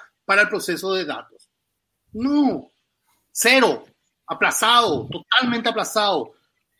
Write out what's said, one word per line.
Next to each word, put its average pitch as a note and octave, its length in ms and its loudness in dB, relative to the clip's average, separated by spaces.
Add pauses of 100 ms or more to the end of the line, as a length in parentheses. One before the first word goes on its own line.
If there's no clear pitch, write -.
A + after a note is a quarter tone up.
(240)
para G3+ 180 2
el G#3 60 2
proceso F#3 460 -4
de F#3 100 -2
datos. - 460 -14 (600)
No. B3+ 580 0 (600)
Cero. A3+ 540 2 (440)
Aplazado. G3 800 0
Totalmente A#3 600 -2
aplazado. G3+ 640 -2 (460)